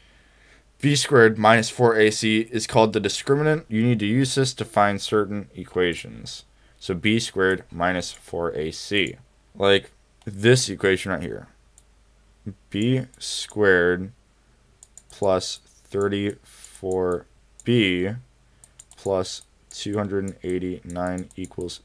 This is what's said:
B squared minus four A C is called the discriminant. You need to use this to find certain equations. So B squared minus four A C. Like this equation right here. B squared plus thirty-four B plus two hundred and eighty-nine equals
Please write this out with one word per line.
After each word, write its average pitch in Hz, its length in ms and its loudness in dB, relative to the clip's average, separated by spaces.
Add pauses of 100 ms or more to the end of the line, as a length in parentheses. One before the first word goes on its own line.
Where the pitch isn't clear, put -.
(800)
B 143 160 2
squared 113 400 6
minus 110 320 4
four 117 300 2
A 107 120 6
C 110 400 0
is 110 160 -4
called 110 280 4
the 110 60 0
discriminant. 151 680 0
You 110 140 -2
need 120 160 2
to 104 80 -2
use 127 280 0
this 135 200 0
to 110 100 -8
find 101 360 2
certain 104 540 -2
equations. 85 880 -6 (340)
So - 160 -6
B 110 260 0
squared 95 500 0
minus 87 420 -4
four 85 420 -6
A 78 160 -4
C. - 460 -4 (380)
Like 98 360 2 (340)
this 110 460 2
equation 95 420 0
right 80 80 -4
here. 62 280 -10 (1200)
B 123 320 0 (160)
squared 92 920 2 (1000)
plus 92 560 -2
thirty-four 98 1600 -4 (380)
B 98 460 2 (840)
plus - 460 -4 (260)
two 104 300 -8
hundred 98 260 -4
and 95 180 -10
eighty-nine 90 920 -6
equals 90 480 -10